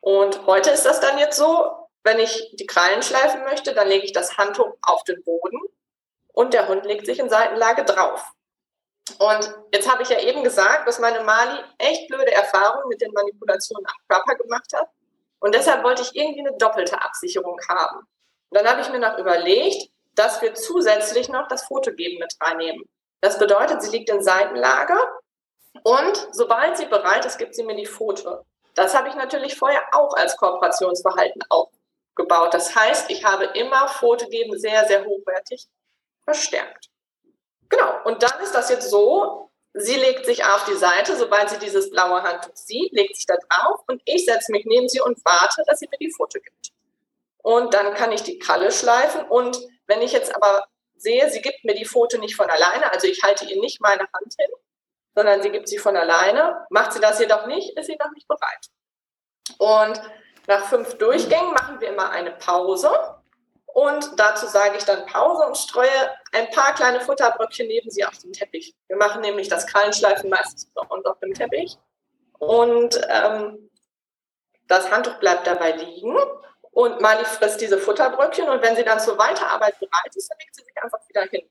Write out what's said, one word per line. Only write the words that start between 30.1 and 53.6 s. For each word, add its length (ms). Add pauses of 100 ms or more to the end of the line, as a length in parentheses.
als 220
Kooperationsverhalten 1120
aufgebaut. 1080
Das 200
heißt, 360
ich 140
habe 200
immer 440
Pfote 400
geben 300
sehr, 280
sehr 180
hochwertig 600 (580)
verstärkt. 640 (800)
Genau, 240 (120)
und 180
dann 180
ist 140
das 160
jetzt 200
so, 600 (220)
sie 240
legt 300
sich 180
auf 200
die 120
Seite, 400
sobald 340
sie 80
dieses 320
blaue 320
Handtuch 320
sieht, 380
legt 240
sich 100
da 100
drauf 520
und 160
ich 220
setze 260
mich 120
neben 240
sie 120
und 240
warte, 420
dass 140
sie 80
mir 100
die 140
Pfote 280
gibt. 300 (720)
Und 320
dann 200
kann 180
ich 100
die 160
Kralle 320
schleifen 580
und 300 (280)
wenn 160
ich 100
jetzt 220
aber 320 (300)
sehe, 340
sie 120
gibt 220
mir 100
die 100
Pfote 340
nicht 180
von 120
alleine, 440
also 140
ich 160
halte 220
ihr 160